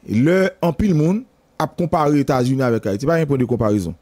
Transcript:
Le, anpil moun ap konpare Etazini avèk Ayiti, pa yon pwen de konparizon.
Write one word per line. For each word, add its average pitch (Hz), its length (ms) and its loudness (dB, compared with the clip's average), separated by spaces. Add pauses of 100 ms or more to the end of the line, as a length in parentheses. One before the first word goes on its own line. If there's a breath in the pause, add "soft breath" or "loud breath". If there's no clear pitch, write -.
Le, 135 280 2 (280)
anpil 180 320 0
moun 175 260 0 (380)
ap 156 180 -6
konpare 151 420 0
Etazini 131 440 0
avèk 113 280 0
Ayiti, 117 160 -4
pa 165 120 2
yon 151 100 -2
pwen 139 100 0
de 120 80 0
konparizon. 104 540 0